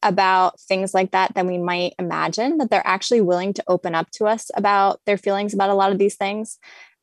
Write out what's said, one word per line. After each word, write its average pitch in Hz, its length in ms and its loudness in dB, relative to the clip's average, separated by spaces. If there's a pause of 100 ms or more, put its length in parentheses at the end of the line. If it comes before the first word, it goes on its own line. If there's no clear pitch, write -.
about 185 580 2
things 190 340 -4
like 190 160 2
that 190 240 0
than 185 120 0
we 180 120 -4
might 175 400 -4
imagine, 175 600 -2
that 254 120 -2
they're - 160 2
actually 226 340 2
willing 180 320 0
to - 160 -8
open 180 260 0
up 165 180 -2
to 220 140 -2
us 220 300 -2
about 202 480 2
their 202 140 0
feelings 202 340 -2
about 196 180 0
a 202 40 2
lot 196 180 4
of 190 60 0
these 202 180 2
things. 208 420 -6 (440)